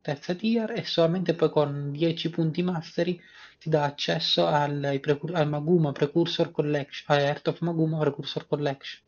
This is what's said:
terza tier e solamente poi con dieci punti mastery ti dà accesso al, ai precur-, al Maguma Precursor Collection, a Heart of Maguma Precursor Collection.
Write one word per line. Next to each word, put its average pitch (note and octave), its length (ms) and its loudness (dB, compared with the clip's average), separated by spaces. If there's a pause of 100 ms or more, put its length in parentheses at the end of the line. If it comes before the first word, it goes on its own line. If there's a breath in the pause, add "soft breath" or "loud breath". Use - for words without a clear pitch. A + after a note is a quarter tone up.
terza D3+ 340 -4
tier A3 380 0
e E3 120 -6
solamente E3 500 2
poi D#3 160 2
con C#3+ 420 0
dieci D#3+ 380 -2
punti D#3+ 340 0
mastery F3 560 -2 (400 loud breath)
ti - 80 -8
dà D3+ 160 4
accesso E3 600 0
al, D3 380 2
ai C#3 160 0
precur-, D3+ 380 -2
al D3+ 120 2
Maguma D3+ 440 2
Precursor E3 580 0
Collection, D3 680 -2
a C#3+ 40 4
Heart D3 260 0
of D#3 140 -2
Maguma D#3+ 400 0
Precursor C#3+ 480 -2
Collection. C#3+ 600 -4